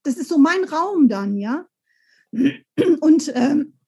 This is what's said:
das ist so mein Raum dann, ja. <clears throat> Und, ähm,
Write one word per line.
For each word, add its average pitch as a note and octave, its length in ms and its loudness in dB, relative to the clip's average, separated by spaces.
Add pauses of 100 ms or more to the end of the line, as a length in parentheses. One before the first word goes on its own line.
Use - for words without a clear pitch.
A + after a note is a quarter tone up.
das C4+ 140 -4
ist D#4 120 -8
so E4+ 80 -2
mein E4+ 280 2
Raum E4 420 0
dann, G3+ 300 -2
ja. B3 280 -6 (680)
<clears throat> C#4+ 680 -2
Und, D#4 340 2
ähm, C#4 380 -2 (140)